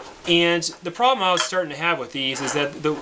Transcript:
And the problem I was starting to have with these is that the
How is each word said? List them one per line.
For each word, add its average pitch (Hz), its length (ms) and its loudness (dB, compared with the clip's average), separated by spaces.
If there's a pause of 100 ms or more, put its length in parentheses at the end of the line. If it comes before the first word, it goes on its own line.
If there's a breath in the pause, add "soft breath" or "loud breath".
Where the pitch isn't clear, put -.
(260)
And 170 360 4 (200)
the 175 80 -8
problem 233 360 2
I 185 60 4
was 175 100 2
starting 180 280 -2
to 139 80 -10
have 165 200 0
with 120 140 -8
these 135 300 -4
is 131 100 -2
that 143 300 -2
the 151 200 0